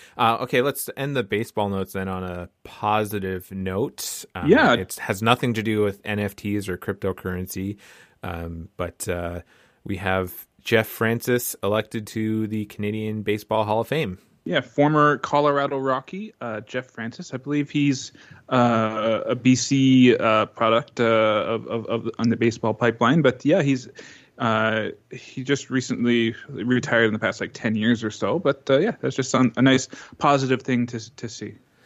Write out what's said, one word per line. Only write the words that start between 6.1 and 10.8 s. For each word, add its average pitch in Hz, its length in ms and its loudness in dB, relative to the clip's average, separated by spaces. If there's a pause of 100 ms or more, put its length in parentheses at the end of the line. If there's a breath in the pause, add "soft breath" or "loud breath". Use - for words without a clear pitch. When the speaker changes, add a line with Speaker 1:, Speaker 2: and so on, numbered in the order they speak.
Speaker 1:
F 101 160 -4
Ts 101 320 -4
or 90 80 -4
cryptocurrency, 95 1040 -6 (440 soft breath)
um, 82 540 -10
but, 87 320 -8
uh, 87 320 -4 (420 soft breath)
we 98 140 -6
have 92 500 -2 (160)
Jeff 113 240 2